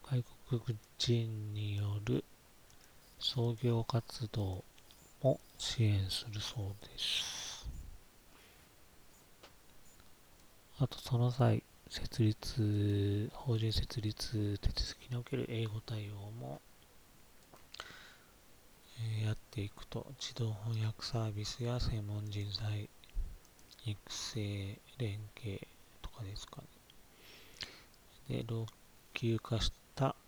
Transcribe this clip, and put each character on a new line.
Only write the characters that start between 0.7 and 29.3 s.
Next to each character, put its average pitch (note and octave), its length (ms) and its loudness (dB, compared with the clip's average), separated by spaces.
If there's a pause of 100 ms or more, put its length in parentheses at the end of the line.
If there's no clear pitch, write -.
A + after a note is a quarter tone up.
人 A2+ 560 4
に G#2 200 0
よ G#2 300 2
る B2 180 2 (920)
創 A#2 380 2
業 A#2 280 4
活 - 480 0
動 F#2+ 320 0 (600)
も - 160 6 (180)
支 - 260 0
援 G2 280 6
す - 200 -4
る G#2 80 -6
そ - 220 -4
う G2 240 -6
で - 140 -14
す。 - 680 -4 (3000)
あ C3+ 100 4
と、 - 120 -6
そ - 180 0
の B2 140 6
際、 A#2+ 320 6 (260)
設 - 340 0
立、 G#2 1120 4
法 A#2 240 0
人 A2 140 2
設 - 300 0
立 G#2 580 0
手 - 100 4
続 - 300 -2
き - 120 -10
に B2 60 -2
お A#2+ 40 -4
け B2 160 -4
る - 100 0
英 A2+ 200 -2
語 G#2+ 140 -4
対 G#2 280 -6
応 G2+ 220 -10
も、 B2+ 280 -8 (2500)
え G#2+ 40 0
ー、 A2 40 2
や G#2+ 60 2
っ - 40 -2 (140)
て G#2+ 100 -4
い G2+ 80 -2
く - 160 -14
と。 - 220 -6 (120)
自 - 140 -6
動 A2 200 0 (120)
翻 A2+ 180 0
訳 A2 220 -2
サ - 200 0
ー G#2+ 60 0
ビ G#2 140 -2
ス - 180 -4
や A#2+ 160 0
専 A2 280 0
門 G#2 240 -2
人 G2+ 200 -2
材 G#2 380 -2 (960)
育 G#2 140 -2 (120)
成 G2+ 680 -4 (180)
連 G#2 220 -2 (200)
携 G2+ 280 -6 (340)
と - 80 -8
か - 140 -10
で G2 120 -8
す - 120 -8
か - 160 -14 (1600)
ね。 B2 100 -2
で、 B2 100 -2
老 A2+ 180 -2 (480)
朽 A#2 240 2